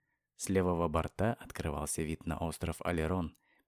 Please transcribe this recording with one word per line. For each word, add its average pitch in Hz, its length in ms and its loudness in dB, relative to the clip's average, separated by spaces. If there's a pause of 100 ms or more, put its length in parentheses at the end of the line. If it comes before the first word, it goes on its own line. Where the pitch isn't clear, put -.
(380)
С - 120 -6
левого 90 380 4
борта 85 460 0
открывался 76 680 -4
вид 78 240 -4
на 82 120 -2
остров 80 420 -2
Олерон, 85 560 0 (320)